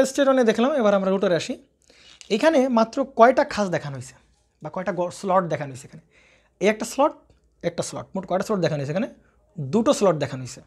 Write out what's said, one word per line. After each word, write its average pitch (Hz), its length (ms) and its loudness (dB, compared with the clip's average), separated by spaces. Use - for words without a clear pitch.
স্টেটর 269 260 2
নিয়ে 240 140 4
দেখলাম, 240 200 0
এবার 202 180 4
আমরা 190 160 0
রোটরে 190 260 2
আসি। - 140 -8
এখানে 294 220 4
মাত্র 226 180 0
কয়টা 247 240 6
খাঁজ 208 120 -2
দেখানো 143 220 -8
হয়েছে - 160 -16
বা 156 120 -14
কয়টা 190 240 -6
গ-, 180 220 -4
স্লট 190 320 2
দেখানো 143 200 -6
হয়েছে 127 160 -18
এখানে? - 140 -20
এই - 100 4
একটা 220 200 -8
স্লট, 302 200 2
একটা - 200 -4
স্লট, 131 260 -10
মোট 185 160 -6
কয়টা 190 180 0
স্লট 202 160 -2
দেখানো 151 160 -2
হয়েছে 139 140 -6
এখানে? 233 140 -2
দুটো 226 240 4
স্লট 180 260 2
দেখানো 131 200 -8
হয়েছে। - 220 -16